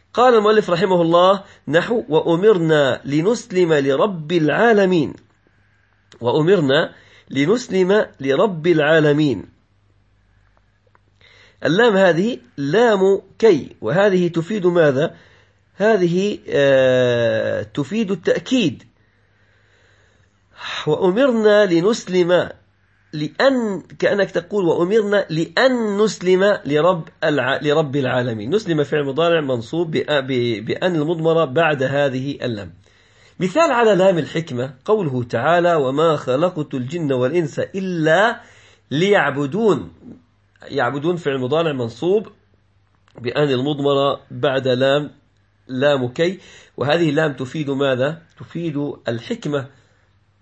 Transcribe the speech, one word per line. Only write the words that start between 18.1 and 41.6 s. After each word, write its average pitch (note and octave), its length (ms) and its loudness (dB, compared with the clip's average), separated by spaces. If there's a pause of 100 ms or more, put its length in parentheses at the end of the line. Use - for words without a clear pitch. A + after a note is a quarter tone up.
التأكيد. F#3+ 720 -2 (2000)
"وأمرنا G#3 800 2
لنسلم"، F3 840 2 (640)
لأن، G#3+ 680 -2 (180)
كأنك F#3+ 320 0
تقول: F#3 340 -4
"وأمرنا G3+ 640 0
لأن G#3+ 680 -2
نسلم G3 680 2
لرب D#3 440 0 (140)
الع-، C#3 380 0
لرب D3 340 0
العالمين". B2+ 600 -2
نسلم E3 280 -2
فعل D3 220 -4
مضارع D#3+ 360 0
منصوب D3 560 -4
بأ-، C#3+ 220 -2
ب-، A#2+ 460 -4
بأن F3 300 -2
المضمرة D#3+ 500 0
بعد D3 380 0
هذه C3+ 580 -2
اللام. G2+ 320 -8 (640)
مثال C#4+ 320 0
على A#3 240 4
لام F#3 220 4
الحكمة C3+ 560 -6 (120)
قوله D3+ 380 -2
تعالى: E3 520 0
"وما D3 400 2
خلقت D3 580 -2
الجن C#3 400 -4
والإنس C3 460 -2
إلا F#3 800 0 (500)
ليعبدون". D3 1000 0 (720)
يعبدون C3+ 520 -2
فعل D3 220 -4
مضارع D3 360 -2